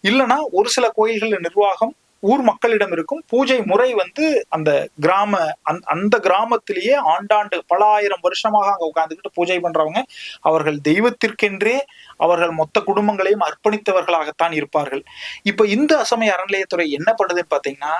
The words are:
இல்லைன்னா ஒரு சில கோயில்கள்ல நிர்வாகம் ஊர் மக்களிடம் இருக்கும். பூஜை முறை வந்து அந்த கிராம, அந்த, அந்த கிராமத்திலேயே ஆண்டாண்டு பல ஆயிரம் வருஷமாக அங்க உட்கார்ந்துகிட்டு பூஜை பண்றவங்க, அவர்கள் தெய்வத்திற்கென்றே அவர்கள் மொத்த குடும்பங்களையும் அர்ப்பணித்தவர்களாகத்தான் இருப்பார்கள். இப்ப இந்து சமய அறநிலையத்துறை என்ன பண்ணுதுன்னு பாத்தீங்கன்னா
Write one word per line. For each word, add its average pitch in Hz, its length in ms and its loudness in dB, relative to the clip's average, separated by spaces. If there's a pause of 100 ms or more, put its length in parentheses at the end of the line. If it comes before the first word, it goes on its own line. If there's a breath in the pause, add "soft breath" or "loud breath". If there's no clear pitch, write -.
இல்லைன்னா 247 320 2 (160)
ஒரு 208 160 2
சில 240 240 0
கோயில்கள்ல 214 460 0
நிர்வாகம் 196 540 0 (300)
ஊர் 254 200 2
மக்களிடம் 214 500 0
இருக்கும். 165 340 -6
பூஜை 254 360 2
முறை 247 320 2
வந்து 196 300 -2 (240)
அந்த 156 220 0 (300)
கிராம, 196 320 2 (300)
அந்த, 165 240 -6
அந்த 190 320 0
கிராமத்திலேயே 208 760 0 (100)
ஆண்டாண்டு 202 520 0 (100)
பல 180 180 0
ஆயிரம் 208 380 2
வருஷமாக 202 480 0
அங்க 170 160 -2
உட்கார்ந்துகிட்டு 160 480 -4
பூஜை 175 240 0
பண்றவங்க, 156 420 -2 (400 loud breath)
அவர்கள் 151 440 0
தெய்வத்திற்கென்றே 208 920 0 (400 loud breath)
அவர்கள் 170 360 2
மொத்த 160 280 -2
குடும்பங்களையும் 202 640 0
அர்ப்பணித்தவர்களாகத்தான் 170 1080 0
இருப்பார்கள். 143 500 -4 (400 loud breath)
இப்ப 202 240 2
இந்து 294 380 2
சமய 220 300 0
அறநிலையத்துறை 185 560 -2
என்ன 151 220 0
பண்ணுதுன்னு 175 420 0
பாத்தீங்கன்னா 143 460 -4